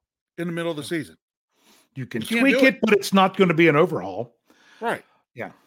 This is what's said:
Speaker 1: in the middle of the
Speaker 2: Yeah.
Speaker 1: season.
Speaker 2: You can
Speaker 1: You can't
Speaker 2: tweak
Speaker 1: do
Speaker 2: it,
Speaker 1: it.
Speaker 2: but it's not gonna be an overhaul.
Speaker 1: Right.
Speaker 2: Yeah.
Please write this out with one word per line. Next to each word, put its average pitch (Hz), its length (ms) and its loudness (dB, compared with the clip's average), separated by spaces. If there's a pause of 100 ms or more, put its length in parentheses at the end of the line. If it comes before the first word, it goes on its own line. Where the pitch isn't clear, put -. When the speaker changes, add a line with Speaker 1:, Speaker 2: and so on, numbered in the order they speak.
(360)
Speaker 1:
in 170 100 -8
the 175 60 -8
middle 170 180 -6
of 160 60 -8
the 151 60 -10
Speaker 2:
Yeah. - 60 -16 (120)
Speaker 1:
season. - 160 -14 (800)
Speaker 2:
You 131 100 -10
can 113 160 -8
Speaker 1:
You 104 60 -12
can't 233 140 -2
Speaker 2:
tweak 262 180 2
Speaker 1:
do 269 60 6
Speaker 2:
it, 262 80 4
Speaker 1:
it. - 80 -14
Speaker 2:
but 220 100 0
it's 202 200 0
not 190 240 4
gonna 180 180 2
be 165 140 4
an 151 80 4
overhaul. 117 600 -2 (440)
Speaker 1:
Right. 220 240 -6 (300)
Speaker 2:
Yeah. 107 160 -12 (160)